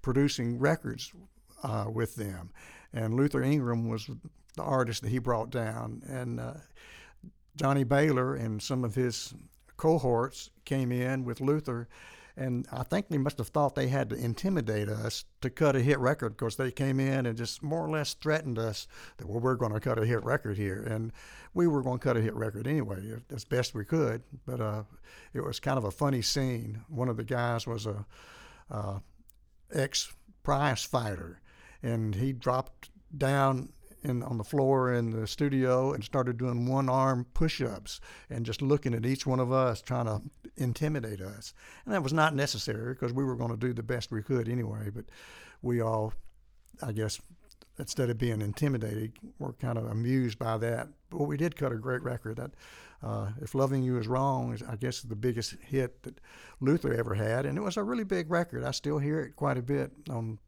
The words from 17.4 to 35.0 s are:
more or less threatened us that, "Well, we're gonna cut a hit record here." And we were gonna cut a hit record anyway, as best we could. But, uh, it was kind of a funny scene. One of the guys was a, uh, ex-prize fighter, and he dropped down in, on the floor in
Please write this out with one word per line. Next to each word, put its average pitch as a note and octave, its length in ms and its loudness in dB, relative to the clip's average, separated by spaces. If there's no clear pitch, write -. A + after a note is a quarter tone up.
more D#3+ 220 -2
or D#3 60 -2
less D#3 240 0
threatened D3+ 440 0
us A2 280 -2
that, F#2 100 -8
"Well, G#2+ 120 -2
we're B2+ 160 4
gonna A2 240 0
cut A#2 180 2
a A2 80 4
hit A2+ 180 2
record A#2 320 0
here." G2+ 260 -2
And A2+ 300 -4
we F3 140 4
were D3 160 4
gonna B2+ 160 0
cut A#2+ 180 2
a A2+ 60 4
hit A2 120 2
record A2 320 -4
anyway, A2+ 540 -2
as C3 140 -8
best B2+ 300 0
we G#2+ 100 -4
could. A#2+ 380 2
But, B2 140 -4
uh, G#2+ 240 -2
it - 80 -4
was - 180 -4
kind C#3 160 2
of A#2+ 80 0
a G2+ 60 0
funny C3+ 320 2
scene. A2+ 680 -2
One B2+ 200 -2
of A2+ 100 -2
the A#2 60 -2
guys A#2+ 420 0
was A2+ 180 -4
a, G#2 220 -4
uh, G2+ 300 -4
ex-prize - 1120 0
fighter, F#2+ 560 -4
and A2+ 320 0
he B2+ 180 0
dropped B2+ 580 -2
down C3+ 540 4
in, B2 200 0
on A#2+ 160 -4
the G#2+ 60 -2
floor C3 500 4
in A#2 160 2